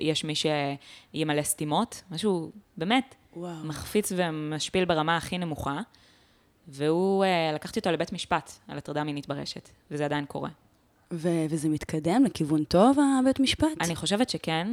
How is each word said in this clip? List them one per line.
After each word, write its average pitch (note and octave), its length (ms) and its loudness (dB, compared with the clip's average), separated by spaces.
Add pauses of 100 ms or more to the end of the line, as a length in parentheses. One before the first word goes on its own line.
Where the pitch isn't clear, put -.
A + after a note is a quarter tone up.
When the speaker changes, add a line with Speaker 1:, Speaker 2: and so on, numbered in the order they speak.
Speaker 1:
יש D#3 240 0
מי D3+ 100 -2
שימלא D3 1080 -2
סתימות." D#3 680 -2
משהו E3+ 400 -2 (260)
באמת A3 380 0 (220)
Speaker 2:
וואו. E3+ 280 -10
Speaker 1:
מחפיץ F3 520 -2
ומשפיל D#3 680 -2
ברמה E3 320 2
הכי F3 220 -4
נמוכה. D3+ 420 -4 (880)
והוא, E3+ 560 2
אה, E3+ 300 2
לקחתי F3+ 260 -4
אותו G3 120 0
לבית E3 200 -2
משפט E3+ 400 -2 (160)
על D3 100 -8
הטרדה D3 260 -4
מינית C#3+ 240 -6
ברשת, C#3+ 420 -8 (200)
וזה D3 140 -4
עדיין D3 200 0
קורה. C#3+ 240 -6 (600)
Speaker 2:
ו-, E3 400 0
וזה D#3 180 0
מתקדם E3 560 2
לכיוון D#3 400 2
טוב, A#3+ 340 6 (220)
הבית C4 200 2
משפט? C4+ 260 2 (140)
Speaker 1:
אני E3 160 -2
חושבת G3+ 340 0
שכן. E3 420 -2